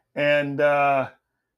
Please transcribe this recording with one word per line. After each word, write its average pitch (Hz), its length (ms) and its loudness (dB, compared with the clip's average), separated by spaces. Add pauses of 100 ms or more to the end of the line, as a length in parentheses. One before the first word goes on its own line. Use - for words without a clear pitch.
(160)
And, 147 440 -2
uh, 143 500 0 (480)